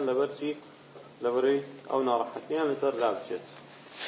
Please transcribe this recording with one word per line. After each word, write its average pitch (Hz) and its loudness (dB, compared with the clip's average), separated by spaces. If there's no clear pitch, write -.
لەبەر 139 2
چی؟ 147 -2
لەبەرەوەی 131 4
ئەو 135 2
ناڕەحەتیان 135 0
لەسەر 135 2
لا 117 4
بچێت. - -6